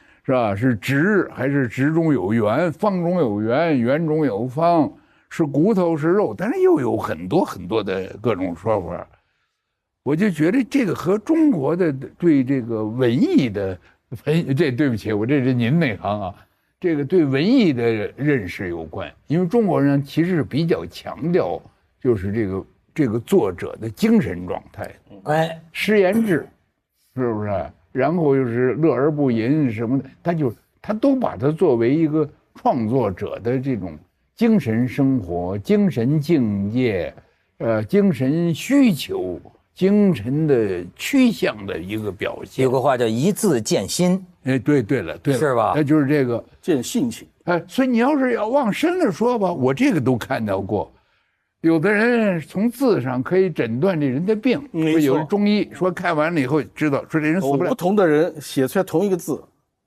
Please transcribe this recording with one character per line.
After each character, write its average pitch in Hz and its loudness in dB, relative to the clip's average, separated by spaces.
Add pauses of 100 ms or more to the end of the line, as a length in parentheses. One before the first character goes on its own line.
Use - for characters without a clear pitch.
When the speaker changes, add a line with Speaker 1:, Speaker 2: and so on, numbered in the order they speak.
(260)
Speaker 1:
是 139 -2
吧？ 113 0
是 123 0
直 156 0
还 127 -4
是 139 0
直 139 -2
中 165 2
有 104 0
圆、 117 2
方 185 -2
中 180 0
有 104 0
圆、 143 0
圆 139 0
中 156 0
有 113 -4
方， 160 2 (380)
是 - -2
骨 147 2
头 175 2
是 151 -2
肉， 170 2
但 196 -4
是 381 -2
又 370 6
有 113 0
很 95 -6
多 190 2
很 90 -10
多 104 -2
的 95 -4 (120)
各 110 0
种 87 -6
说 107 -2
法。 87 -10 (960)
我 143 0
就 202 2
觉 156 0
得 254 0
这 269 0
个 156 -2
和 160 -2
中 311 2
国 151 -2
的 170 0
对 135 2
这 131 0
个 113 -4
文 117 0
艺 208 2
的， 95 -6 (480)
文-， 156 0 (140)
这， 147 2
对 135 0
不 117 0
起， 104 -4
我 104 -2
这 131 0
是 131 0
您 123 2
那 135 0
行 101 -4
啊， 95 -8 (440)
这 170 0
个 143 -2
对 175 2
文 139 0
艺 226 4
的 120 -2 (340)
认 131 -2
识 92 -8
有 85 -8
关。 78 -12 (140)
因 156 0
为 185 0
中 220 0
国 143 0
人 139 2
其 156 -2
实 185 -2
是 156 0
比 143 -4
较 156 -2
强 - -8
调， 92 -2 (380)
就 123 2
是 101 -6
这 110 -2
个， 92 -6 (300)
这 147 0
个 110 -2
作 117 0
者 - -10
的 110 -12
精 220 2
神 90 -4
状 - -8 (120)
态。 - -12 (340)
Speaker 2:
哎。 160 -2 (100)
Speaker 1:
诗 208 0
言 202 2
志， 170 0 (680)
是 123 -2
不 107 -4
是？ 98 -4 (200)
然 131 0
后 151 2
又 135 2
是 123 0
乐 151 2
而 151 2
不 147 0
淫 123 2
什 110 -4
么 131 0
的， - -8 (140)
他 175 -2
就， 147 -2 (300)
他 - -6
都 269 2
把 247 -4
它 131 0
作 160 2
为 117 2
一 160 2
个 151 0 (280)
创 131 0
作 117 2
者 - -8
的 120 -2
这 131 -4
种 90 -10 (400)
精 226 4
神 113 0
生 135 0
活、 87 -4
精 202 2
神 131 0
境 110 0
界， 107 -2 (460)
呃， 113 0
精 196 2
神 160 0
需 254 2
求、 92 -6 (340)
精 196 4
神 135 -2
的 101 2 (100)
趋 254 2
向 123 -4
的 95 -6
一 92 -6
个 107 -4
表 - -6
现。 - -4
Speaker 2:
有 127 2
个 131 0
话 127 2
叫 120 2
一 117 2
字 170 2
见 110 -2
心。 180 0 (180)
Speaker 1:
哎， 131 0
对， 147 2
对 117 -2
了， 80 -8
对 139 -2
了。 120 0
Speaker 2:
是 143 2
吧？ 107 2
Speaker 1:
那 156 2
就 151 4
是 139 2
这 143 2
个。 120 -2 (180)
Speaker 3:
见 151 0
性 233 -2
情。 - -12 (160)
Speaker 1:
哎， 170 0
所 - -2
以 262 2
你 247 2
要 277 2
是 254 0
要 208 -2
往 247 0
深 339 -2
了 269 2
说 240 0
吧， 190 0
我 139 0
这 247 2
个 165 0
都 123 2
看 113 -4
到 98 -2
过。 98 -4 (720)
有 165 2
的 175 2
人 214 2
从 220 -4
字 233 2
上 127 -2
可 175 0
以 190 4
诊 123 -2
断 180 0
这 143 0
人 135 -2
的 214 0
病。 262 -2
Speaker 3:
没 160 0
错。 165 4
Speaker 1:
有 143 2
的 156 -2
中 208 0
医 208 2
说 180 -2
看 175 -4
完 151 0
了 160 2
以 127 0
后 151 0
知 - -4
道， 135 -2
说 156 -2
这 151 -2
人 180 0
死 190 0
不 139 0
了。 175 0
Speaker 3:
不 254 0
同 185 0
的 190 6
人 160 2
写 131 0
出 190 0
来 185 2
同 175 0
一 202 0
个 190 2
字， 151 -6 (440)